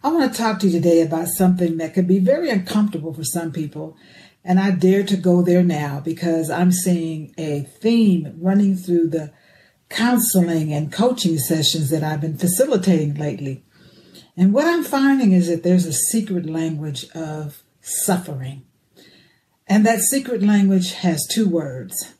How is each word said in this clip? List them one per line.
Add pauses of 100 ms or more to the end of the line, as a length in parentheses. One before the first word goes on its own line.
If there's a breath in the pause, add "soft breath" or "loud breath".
I
want
to
talk
to
you
today
about
something
that
could
be
very
uncomfortable
for
some
people. (480 loud breath)
And
I
dare
to
go
there
now
because
I'm
seeing
a
theme
running
through
the (560 soft breath)
counseling
and
coaching
sessions
that
I've
been
facilitating
lately. (720 soft breath)
And
what
I'm
finding
is
that
there's
a
secret
language
of (180)
suffering. (1040 soft breath)
And
that
secret
language
has
two
words